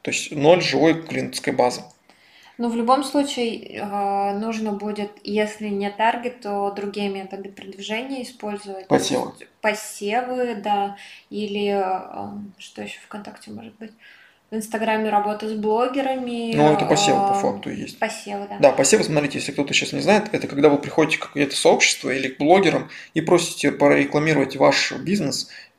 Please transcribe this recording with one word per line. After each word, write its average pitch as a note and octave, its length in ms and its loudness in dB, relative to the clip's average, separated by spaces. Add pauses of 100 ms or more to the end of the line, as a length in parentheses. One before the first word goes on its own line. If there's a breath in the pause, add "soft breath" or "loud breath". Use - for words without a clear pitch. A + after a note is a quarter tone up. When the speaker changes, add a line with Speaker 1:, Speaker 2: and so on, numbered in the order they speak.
Speaker 1:
то - 100 -6
есть - 200 -6
ноль D#3 300 6
живой D3+ 420 2
клиентской C3 500 -4
базы. B2 300 0 (760 soft breath)
Speaker 2:
Но A#3+ 80 -2
в A#3 80 -2
любом B3+ 300 2
случае, C#4 760 -2
а, G3+ 560 -2
нужно A3 360 -4
будет, G#3 380 -6 (120)
если G#3+ 460 -2
не G3+ 200 -2
таргет, A#3+ 520 -2
то G3+ 340 -2
другие G3+ 340 -4
методы G3 400 -10
продвижения G3+ 760 -10
использовать. G3+ 640 -10
То D3+ 60 6
Speaker 1:
Посевы. B2+ 440 0
Speaker 2:
есть - 60 -20 (160)
посевы, A#3 960 -2
да, G3+ 420 -2 (320 loud breath)
или, G3+ 400 -4
а, G3 640 -4 (240)
что - 240 -16
ещё G3+ 260 -12
ВКонтакте G#3 440 -16
может A3 280 -16
быть? A3 120 -16 (600 soft breath)
В A3 40 -8
Инстаграме A3 540 -2
работа G#3 380 0
с A3 60 -4
блогерами, A#3+ 1040 -2
Speaker 1:
Ну, D3+ 180 8
это - 120 0
посевы G3+ 340 4
по G3 120 2
Speaker 2:
а, - 20 2
Speaker 1:
факту - 360 -2
и - 80 -8
есть. - 220 -10
Speaker 2:
посевы, G3+ 500 -6
да. G3+ 100 -12
Speaker 1:
Да, C#3 140 8
посевы, F3+ 320 4
смотрите, D3 320 0
если - 160 -6
кто-то C#3+ 200 -2
сейчас - 200 0
не C#3 80 -4
знает, G3+ 320 4
это C3+ 140 -4
когда C#3+ 220 4
вы C#3+ 100 4
приходите D3 380 0
в - 40 -12
какое-то C#3+ 340 -2
сообщество - 540 4
или C3 180 -2
к C3 120 -8
блогерам E3+ 500 4 (240 loud breath)
и D#3+ 80 0
просите E3+ 500 2
прорекламировать C#3+ 840 2
ваш C#3+ 360 4
бизнес C#3 540 -2 (320 loud breath)